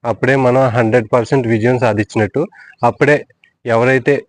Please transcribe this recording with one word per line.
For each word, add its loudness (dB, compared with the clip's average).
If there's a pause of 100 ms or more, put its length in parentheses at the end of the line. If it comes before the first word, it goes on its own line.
అప్పుడే 0
మనం 2
హండ్రెడ్ 0
పర్సెంట్ 0
విజయం 0
సాధించినట్టు, -2 (420)
అప్పుడే 0 (480)
ఎవరైతే 0 (140)